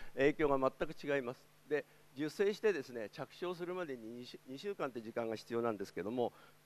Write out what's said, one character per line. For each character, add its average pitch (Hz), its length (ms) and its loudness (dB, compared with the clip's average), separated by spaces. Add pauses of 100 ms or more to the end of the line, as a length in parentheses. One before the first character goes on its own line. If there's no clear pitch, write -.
(160)
影 139 180 6
響 151 140 4
が 139 100 6
全 135 300 2
く 143 280 -2
違 - 40 4
い - 20 -6
ま 123 120 -4
す。 - 60 -16 (280)
で、 143 160 2 (320)
受 151 120 0
精 202 240 4
し 196 80 -4
て 214 120 6
で 147 100 0
す - 80 -8
ね、 113 220 -6
着 139 280 -8
床 180 140 -2
す 170 100 -6
る 175 100 -4
ま 180 120 -2
で 135 100 -4
に 113 140 -10
二 120 160 -10
週-、 - 200 -14
二 131 120 -10
週 202 160 -6
間 160 140 -2
っ 123 40 -6
て 120 80 -6
時 110 120 -10
間 113 180 0
が 110 60 0
必 - 160 -8
要 117 100 2
な 117 80 4
ん 107 60 0
で 95 80 -4
す - 100 -12
け 90 80 -4
ど 98 80 -2
も、 120 220 0 (340)